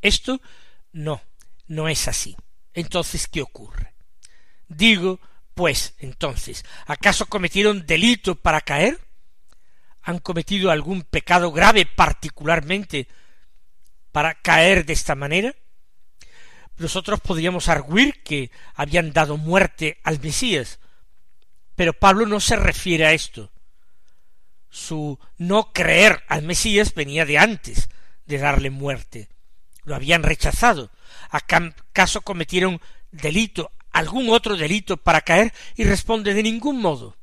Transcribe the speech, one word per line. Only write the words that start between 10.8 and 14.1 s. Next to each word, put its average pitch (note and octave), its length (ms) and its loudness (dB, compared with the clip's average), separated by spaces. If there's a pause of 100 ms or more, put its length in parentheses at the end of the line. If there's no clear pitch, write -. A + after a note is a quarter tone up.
pecado F3 500 2
grave F3+ 340 6
particularmente D#3 1200 0 (1040)